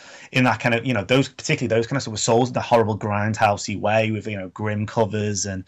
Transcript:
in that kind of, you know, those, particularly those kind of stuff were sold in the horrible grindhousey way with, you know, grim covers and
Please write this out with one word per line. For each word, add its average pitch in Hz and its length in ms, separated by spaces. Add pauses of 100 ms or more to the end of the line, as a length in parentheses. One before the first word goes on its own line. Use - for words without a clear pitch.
(320)
in 127 140
that 113 140
kind 120 140
of, 117 100
you 127 120
know, 101 80
those, 127 260
particularly - 380
those 113 180
kind 139 120
of 127 40
stuff 113 100
were 107 60
sold 120 300
in 123 60
the 120 80
horrible 110 360
grindhousey 104 840
way 110 300
with, 107 180
you 107 80
know, 92 140
grim 107 380
covers 104 580
and 95 220